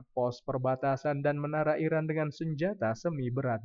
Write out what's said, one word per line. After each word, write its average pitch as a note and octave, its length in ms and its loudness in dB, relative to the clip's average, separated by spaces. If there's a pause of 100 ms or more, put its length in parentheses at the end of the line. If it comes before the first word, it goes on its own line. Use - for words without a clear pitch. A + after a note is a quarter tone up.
(160)
pos B2 260 0
perbatasan C3 800 0
dan D3 160 2
menara D3+ 400 2
Iran D#3 320 2
dengan D3+ 240 0
senjata D#3+ 640 0
semi D3 320 -2
berat B2 360 0